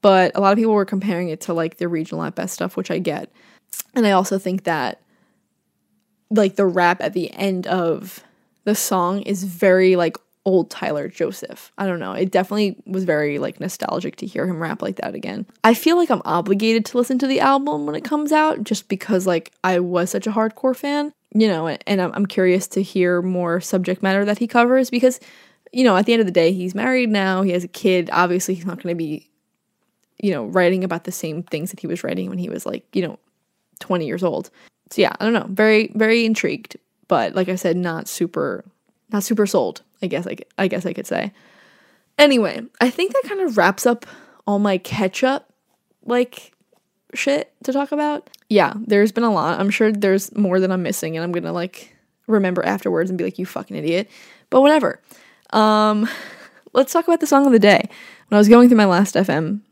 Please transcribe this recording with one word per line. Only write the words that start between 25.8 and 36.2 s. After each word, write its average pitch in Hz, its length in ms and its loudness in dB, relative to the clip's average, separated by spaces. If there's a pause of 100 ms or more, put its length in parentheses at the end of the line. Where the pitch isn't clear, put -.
know, 214 140 6
at 196 80 2
the 233 80 2
end 233 60 2
of 214 80 2
the 180 40 -4
day, 170 200 4
he's 185 240 -4
married 247 340 0
now, 190 320 0
he 196 100 0
has 180 120 -2
a 175 40 -12
kid. 180 460 0
Obviously, 180 400 0
he's 170 140 -8
not 175 140 -8
gonna 175 120 -4
be, 160 340 -8 (960)
you 202 60 0
know, 139 160 -2
writing 180 380 2
about 170 220 -6
the 180 60 -8
same 160 300 -8
things 165 300 -8
that - 80 -18
he - 80 -10
was 175 160 -6
writing - 260 -6
when 190 80 -8
he 180 100 -6
was, - 160 -10
like, - 300 -8
you - 80 0
know, 165 160 -8 (600)
twenty 175 260 -2
years 175 180 -4
old. - 280 -4 (400)
So - 100 -2
yeah, - 180 2
I - 40 -6
don't 226 100 0
know. 226 160 -2
Very, 214 460 2
very 226 300 2